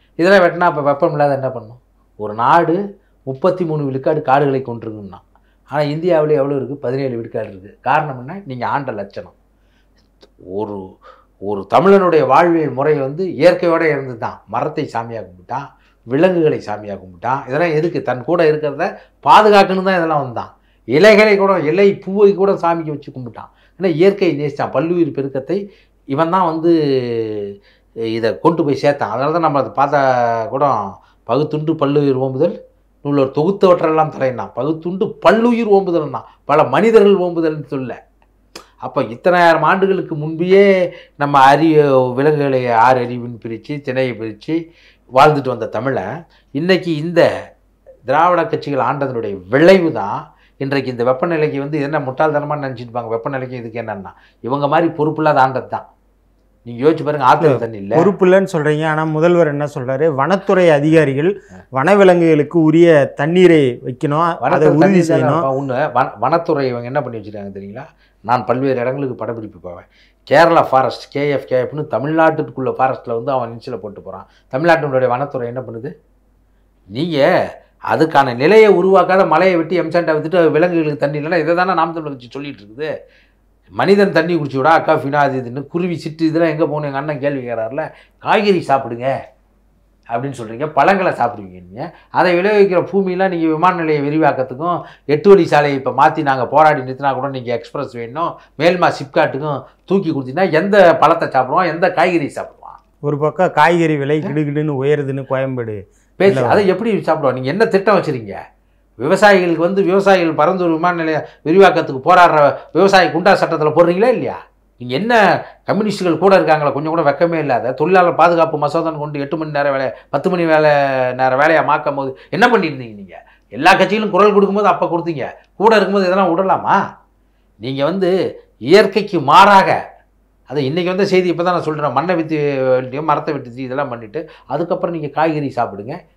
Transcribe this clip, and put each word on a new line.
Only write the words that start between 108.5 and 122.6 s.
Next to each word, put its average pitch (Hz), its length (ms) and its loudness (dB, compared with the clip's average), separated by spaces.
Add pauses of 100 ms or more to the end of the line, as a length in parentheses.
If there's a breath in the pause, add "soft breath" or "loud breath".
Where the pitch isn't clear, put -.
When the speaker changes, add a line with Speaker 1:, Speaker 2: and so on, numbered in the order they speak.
Speaker 1:
விவசாயிகளுக்கு 180 640 2
வந்து, 190 180 0
விவசாயிகள் 180 560 2
பரந்தூர் 175 340 0
விமான 170 260 -2
நிலைய 160 180 -2 (260 loud breath)
விரிவாக்கத்துக்கு 160 600 4
போராடுற 170 360 6 (320 loud breath)
விவசாயி 185 380 4
குண்டா 175 240 2
சட்டத்துல 160 380 0
போடுறீங்களா 175 380 2
இல்லையா? 135 260 -2 (460)
நீங்க 123 140 -10
என்ன 220 180 -2 (500 loud breath)
கம்யூனிஸ்டுகள் 180 540 -2
கூட 196 180 4
இருக்காங்களா, 156 360 2
கொஞ்சம் 151 220 -4
கூட 165 100 0
வெக்கமே 165 360 0
இல்லாத, 127 340 -2
தொழிலாளர் 180 460 2
பாதுகாப்பு 160 380 2
மசோதான்னு 151 460 -2
கொண்டு 147 200 -6
எட்டு 156 140 -6
மணி 156 200 -6
நேரம் 143 180 0
வேலை, 135 120 -2 (220 loud breath)
பத்து 143 200 -2
மணி 175 160 -2
வேலை 156 280 4 (400)
நேரம் 127 280 0
வேலையா 156 240 4
மாக்கும் 147 340 -2
போது 135 120 -6 (180 loud breath)
என்ன 190 180 0
பண்ணிட்டு 180 280 0